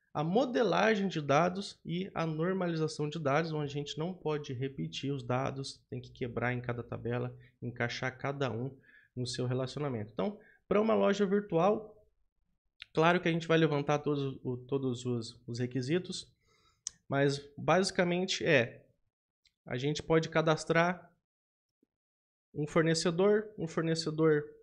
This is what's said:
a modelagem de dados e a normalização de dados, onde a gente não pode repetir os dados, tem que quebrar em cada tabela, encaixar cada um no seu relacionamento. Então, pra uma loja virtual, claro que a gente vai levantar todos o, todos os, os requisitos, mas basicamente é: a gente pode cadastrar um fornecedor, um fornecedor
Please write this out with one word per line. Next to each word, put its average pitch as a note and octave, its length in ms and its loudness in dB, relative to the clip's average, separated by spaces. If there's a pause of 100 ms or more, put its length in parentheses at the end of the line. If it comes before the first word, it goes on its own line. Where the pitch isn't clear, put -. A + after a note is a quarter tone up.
(140)
a D3 100 -2
modelagem G#3 840 2
de D#3+ 140 -2
dados F3 640 0
e F3+ 300 -4
a E3 100 -2
normalização D#3+ 840 -2
de D#3 120 -6
dados, D#3 320 2
onde D3+ 140 -2
a - 20 -6
gente C#3+ 320 -6
não F3+ 140 -4
pode D3+ 400 -6
repetir C3+ 600 -6
os C3 100 -6
dados, C3+ 680 -4
tem B2 120 -10
que - 100 -18
quebrar A#2+ 420 -4
em A#2+ 80 -4
cada A#2+ 200 -6
tabela, A#2+ 560 -6 (240)
encaixar B2 560 -4
cada C#3 320 -2
um A#2+ 260 -6 (400)
no B2 120 -4
seu - 180 -4
relacionamento. B2+ 680 -4
Então, G3+ 260 -2 (280)
pra G3+ 140 4
uma A3 120 2
loja G3+ 320 2
virtual, G3+ 800 0 (880)
claro F3 280 4
que F3 60 0
a E3 40 4
gente E3 160 -2
vai E3 100 6
levantar D3 420 2
todos C#3+ 440 -2
o, B2 140 -4
todos B2+ 480 -4
os, A#2+ 420 -4
os A#2+ 120 -8
requisitos, C3+ 720 -4 (800)
mas C#3 320 2 (180)
basicamente F3+ 880 2
é: C3 400 2 (800)
a C3 120 -6
gente D3 260 -2
pode D#3+ 240 2
cadastrar E3 840 2 (1400)
um D3+ 140 -4
fornecedor, F3 880 2
um D#3+ 100 -4
fornecedor D#3+ 760 2 (200)